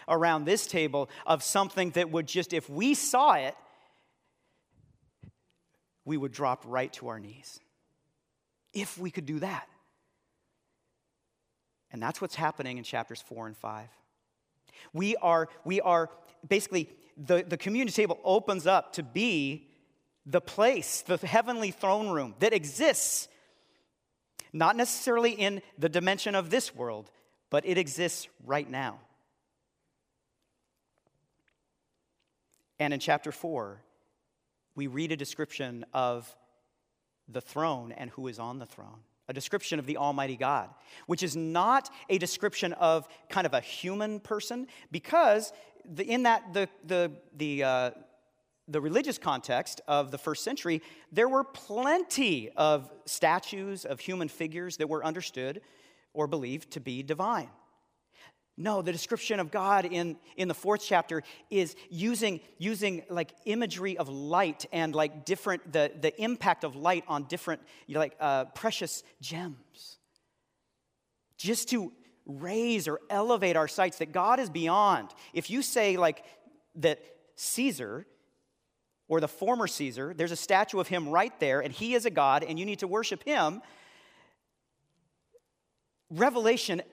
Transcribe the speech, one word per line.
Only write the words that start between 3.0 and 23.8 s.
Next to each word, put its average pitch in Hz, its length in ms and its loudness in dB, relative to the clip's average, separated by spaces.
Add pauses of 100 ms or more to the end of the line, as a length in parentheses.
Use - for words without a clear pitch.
it, 139 200 0 (2500)
we 151 120 -2
would 135 160 -4
drop 127 340 -2
right 127 280 -2
to - 140 -12
our 110 120 -8
knees? 110 400 -18 (1120)
If 202 240 -8
we 180 140 -8
could 156 140 -8
do 151 120 -6
that. 180 300 -8 (2250)
And 113 100 -10
that's 123 180 -4
what's 185 140 -8
happening 151 440 -4
in 120 60 -12
chapters 117 380 -6
four 113 240 -14
and 110 100 -16
five. 107 320 -12 (1040)
We 196 240 0
are, 165 320 4 (160)
we 185 160 0
are, 165 300 4 (360)
basically, 185 440 0 (260)
the, 170 300 2
the 170 120 -2
communion 220 340 0
table 190 320 2
opens 190 420 2
up 185 280 4
to 165 100 -6
be 151 640 -2 (580)
the 165 140 2
place, 214 640 2
the 180 160 0
heavenly 220 520 0
throne 208 380 2
room 139 300 -2
that 220 160 4
exists, 185 720 0 (1200)